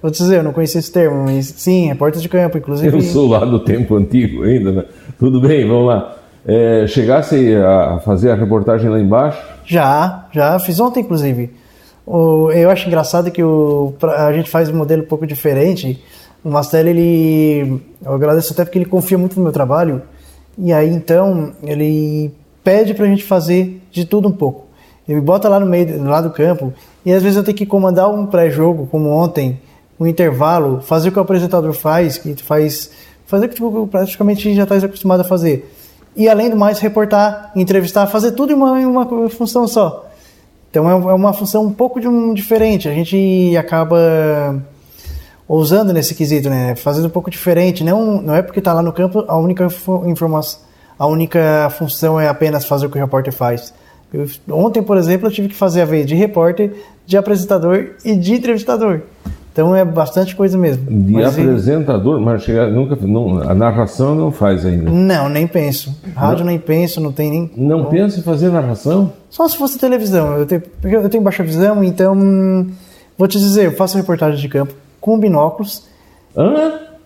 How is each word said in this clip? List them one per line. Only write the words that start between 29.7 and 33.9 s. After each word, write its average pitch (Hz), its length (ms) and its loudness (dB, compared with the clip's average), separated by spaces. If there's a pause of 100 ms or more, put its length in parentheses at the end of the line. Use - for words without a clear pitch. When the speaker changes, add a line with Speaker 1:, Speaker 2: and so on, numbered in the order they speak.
Speaker 1:
um 165 80 0
intervalo, 156 720 0
fazer 160 280 0
o 185 40 -2
que 190 60 0
o 196 40 2
apresentador 175 500 0
faz, 156 460 -2
que 151 240 -10
faz, 151 480 -2 (360)
fazer 202 200 0
o - 20 -4
que, 240 60 -10
tipo, 226 320 -4
praticamente 202 680 -2